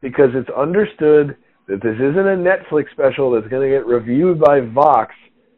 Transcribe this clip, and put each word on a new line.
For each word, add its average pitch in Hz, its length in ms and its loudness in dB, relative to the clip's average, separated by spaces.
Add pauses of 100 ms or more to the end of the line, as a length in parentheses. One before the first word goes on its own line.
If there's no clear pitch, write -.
because 135 320 0
it's 131 160 -6
understood 151 840 0 (320)
that 98 140 -6
this 113 120 -2
isn't 139 240 -2
a 196 180 0
Netflix 180 540 -2
special 135 400 -2
that's 110 180 -2
gonna 135 200 -2
get 135 180 -2
reviewed 123 540 0
by 143 200 4
Vox 123 540 0 (440)